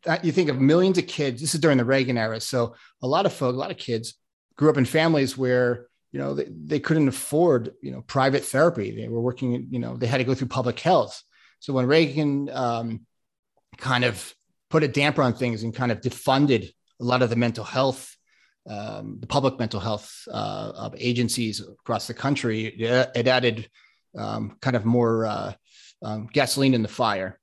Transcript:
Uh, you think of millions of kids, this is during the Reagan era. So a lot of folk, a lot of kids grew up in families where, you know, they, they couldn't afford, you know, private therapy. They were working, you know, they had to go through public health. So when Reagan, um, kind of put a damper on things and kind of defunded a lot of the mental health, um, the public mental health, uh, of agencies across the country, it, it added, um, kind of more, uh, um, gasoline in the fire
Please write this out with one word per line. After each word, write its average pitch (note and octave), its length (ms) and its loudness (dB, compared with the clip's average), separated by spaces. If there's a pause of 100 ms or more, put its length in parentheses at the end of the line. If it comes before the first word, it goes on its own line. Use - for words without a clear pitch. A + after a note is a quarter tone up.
Uh, E3+ 160 2
you E3+ 120 0
think F3 160 2
of C3 100 -2
millions F3+ 380 6
of E3+ 100 0
kids, C3+ 320 -2
this D#3 160 -2
is D3+ 60 0
during D3 160 6
the A#2+ 80 4
Reagan C3 320 2
era. A2+ 240 -2
So A#2 340 -2 (260)
a C3 60 -4
lot E3 180 2
of - 60 2
folk, B2 240 -2
a - 20 -6
lot D#3+ 140 -6
of - 60 -10
kids A2+ 380 -6 (420)
grew D3 120 6
up C#3 80 4
in C3 60 4
families D3+ 540 2
where, B2 500 0 (240)
you C#3 80 -8
know, C#3 140 -4
they, D3 160 -2
they D3+ 320 -4
couldn't D#3 260 2
afford, C3 640 2 (100)
you C#3 100 -10
know, B2+ 100 -10
private C3+ 420 0
therapy. C3 480 0
They A2 160 -10
were A#2 140 -4
working, B2 500 -4
you B2 80 -4
know, A#2+ 160 -6
they A#2+ 120 -2
had C3 100 0
to B2+ 80 0
go C3 80 0
through B2 160 -4
public A#2+ 320 -2
health. D3 420 0 (360)
So - 120 -10
when C3 160 2
Reagan, C#3+ 640 2
um, A#2 540 -4 (720)
kind B2 280 0
of A2 300 -4 (340)
put D#3 140 4
a D3 40 0
damper C#3+ 360 2
on B2 100 4
things A2+ 300 -4
and A2+ 100 -6
kind B2 180 -2
of G2+ 80 -2
defunded C3 720 2 (300)
a - 20 -10
lot B2 200 2
of A2+ 80 0
the A#2 40 0
mental A#2 280 0
health, C3 520 -2 (540)
um, G#2 500 -10
the A2+ 60 -14
public C3+ 320 0
mental A2 220 -4
health, G#2+ 340 -6 (180)
uh, G#2 440 -6
of A2 200 -12
agencies A#2+ 640 -2
across G2+ 460 -6
the A#2 80 -10
country, A#2 520 -2
it, A#2 500 0
it A#2+ 120 2
added, B2 400 2 (480)
um, G#2+ 460 -8
kind C3 140 0
of A2 100 0
more, A2+ 400 2
uh, G2+ 280 -4 (500)
um, A2 280 -8
gasoline C3+ 440 2
in A2+ 80 2
the G2+ 40 -2
fire G2+ 560 -2